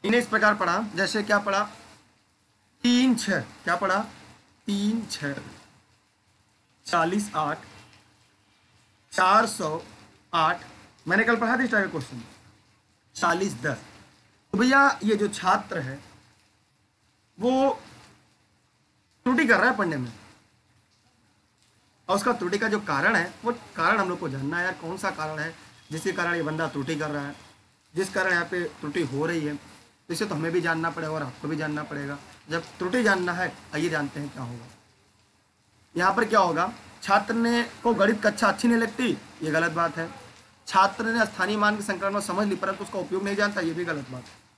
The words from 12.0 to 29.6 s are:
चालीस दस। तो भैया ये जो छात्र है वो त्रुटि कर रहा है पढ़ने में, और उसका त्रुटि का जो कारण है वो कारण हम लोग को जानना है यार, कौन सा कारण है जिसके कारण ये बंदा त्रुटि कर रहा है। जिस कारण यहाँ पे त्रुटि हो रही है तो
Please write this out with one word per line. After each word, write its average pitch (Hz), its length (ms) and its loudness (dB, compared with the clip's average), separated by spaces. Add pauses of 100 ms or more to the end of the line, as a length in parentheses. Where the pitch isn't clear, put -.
चालीस 175 460 0
दस। 143 160 -4 (760)
तो 190 60 -2
भैया 269 460 6
ये 208 120 4
जो 208 120 0
छात्र 185 500 0
है 135 200 -8 (1400)
वो 262 320 4 (1600)
त्रुटि 262 200 4
कर 220 120 6
रहा 233 120 4
है 226 60 -2
पढ़ने 170 200 -2
में, 123 160 -6 (2000)
और 190 80 2
उसका 233 160 2
त्रुटि 190 260 -2
का 220 100 0
जो 214 120 0
कारण 170 360 0
है 170 160 0 (120)
वो 226 80 0 (240)
कारण 180 220 4
हम 185 100 0
लोग 175 120 -4
को 170 80 -6
जानना 139 300 -4
है 175 60 -2
यार, 185 100 -4
कौन 170 240 -10
सा 190 120 -2
कारण 156 280 -8
है 160 160 -8 (360)
जिसके 160 220 -4
कारण 175 220 -2
ये 165 80 -2
बंदा 156 260 -2
त्रुटि 143 280 -4
कर 147 140 -4
रहा 143 160 -6
है। 143 80 -10 (600)
जिस 190 200 -4
कारण 185 180 2
यहाँ 170 120 2
पे 180 260 -4
त्रुटि 156 340 -4
हो 139 220 -2
रही 165 200 -2
है 147 100 -4
तो - 580 -14